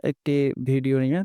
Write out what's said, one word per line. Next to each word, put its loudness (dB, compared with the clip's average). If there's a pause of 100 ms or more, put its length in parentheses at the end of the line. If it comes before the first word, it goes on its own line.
একটি 0 (120)
ভিডিও 0
নিয়ে। 0